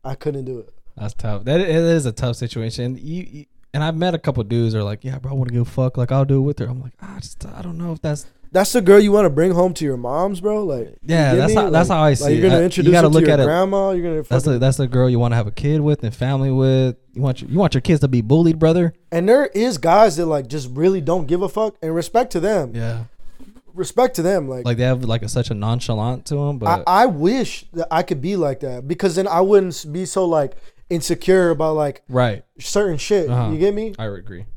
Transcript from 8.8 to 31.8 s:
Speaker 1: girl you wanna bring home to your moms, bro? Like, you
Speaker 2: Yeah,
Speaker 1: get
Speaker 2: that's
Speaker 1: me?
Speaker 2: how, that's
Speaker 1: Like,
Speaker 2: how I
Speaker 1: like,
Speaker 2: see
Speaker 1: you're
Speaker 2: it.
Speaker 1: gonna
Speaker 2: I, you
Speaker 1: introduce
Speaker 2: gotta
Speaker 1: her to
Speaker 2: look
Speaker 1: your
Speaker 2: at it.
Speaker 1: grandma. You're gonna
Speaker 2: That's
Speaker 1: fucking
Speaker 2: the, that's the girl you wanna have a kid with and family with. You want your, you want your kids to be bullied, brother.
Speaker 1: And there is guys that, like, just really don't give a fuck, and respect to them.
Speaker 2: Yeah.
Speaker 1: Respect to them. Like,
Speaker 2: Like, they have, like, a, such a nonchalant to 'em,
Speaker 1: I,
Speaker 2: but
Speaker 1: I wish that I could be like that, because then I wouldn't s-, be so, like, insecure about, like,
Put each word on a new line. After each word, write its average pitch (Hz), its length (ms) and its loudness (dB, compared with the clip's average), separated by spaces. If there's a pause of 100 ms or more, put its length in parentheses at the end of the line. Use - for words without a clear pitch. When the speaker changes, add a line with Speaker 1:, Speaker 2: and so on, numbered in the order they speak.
Speaker 1:
girl 196 180 8
you 208 140 6
wanna 202 180 4
bring 160 220 2
home 180 220 2
to 160 100 -6
your 135 140 -2
moms, 165 420 -4
bro? 208 240 -2
Like, 131 240 -6
you - 140 -20
Speaker 2:
Yeah, 147 300 2
Speaker 1:
get 123 60 4
Speaker 2:
that's - 120 2
Speaker 1:
me? - 60 2
Speaker 2:
how, - 140 2
that's 175 200 4
Speaker 1:
Like, 180 60 2
Speaker 2:
how 156 60 2
I 151 60 6
Speaker 1:
like, 139 100 4
Speaker 2:
see 143 60 -4 (120)
Speaker 1:
you're - 20 2
Speaker 2:
it. 165 60 2
Speaker 1:
gonna 180 100 6
Speaker 2:
I, - 60 6
you 170 40 4
Speaker 1:
introduce 180 280 2
Speaker 2:
gotta 170 160 6
Speaker 1:
her - 20 6
to 151 40 4
Speaker 2:
look 165 120 6
Speaker 1:
your 151 60 4
Speaker 2:
at 143 80 4
it. 135 40 4
Speaker 1:
grandma. 190 460 2
You're 180 120 -2
gonna 170 200 -2
Speaker 2:
That's - 60 -12 (160)
Speaker 1:
fucking 151 100 2
Speaker 2:
the, 120 40 0
that's 131 200 2
the 135 100 -2
girl 127 220 2
you 120 100 2
wanna 120 160 2
have 117 100 0
a 131 60 -6
kid 151 300 -2
with 147 200 0
and 110 120 -4
family 135 360 -2
with. 131 460 2 (160)
You - 100 -8
want 131 200 -2
your, - 80 -12
you 156 80 0
want 185 160 2
your 135 80 2
kids 160 180 2
to 143 80 2
be 123 140 2
bullied, 160 360 4
brother. 165 360 2 (180)
Speaker 1:
And 170 160 0
there 269 180 6
is 220 320 -2
guys 170 380 6
that, 170 100 -2
like, 143 220 -2
just 131 240 -6
really 175 300 2
don't 165 240 0
give 175 160 0
a 196 60 -2
fuck, 214 340 -4
and 160 120 -4
respect 220 380 0
to 175 80 -2
them. 160 340 -2
Speaker 2:
Yeah. 117 300 -4 (680)
Speaker 1:
Respect 247 420 0
to 170 60 -2
them. 170 260 0
Like, 127 160 -8
Speaker 2:
Like, 117 140 0
they 120 60 2
have, 127 200 0
like, 113 180 -2
a, 104 60 -8
such 120 220 -2
a 113 40 -4
nonchalant 113 720 -4
to 147 80 -6 (140)
'em, 143 80 -4
Speaker 1:
I, - 20 -10
Speaker 2:
but 170 280 -2
Speaker 1:
I 202 200 4
wish 196 680 -2
that 165 160 -4
I 165 120 0
could 165 180 -4
be 180 140 -4
like 147 260 -2
that, 131 280 -10
because 175 260 -2
then 190 140 -2
I 170 120 0
wouldn't 190 340 4
s-, - 100 -14
be 156 200 -8
so, 190 200 -2
like, 156 320 -2 (340)
insecure 175 600 2
about, 156 260 0
like, 147 320 -4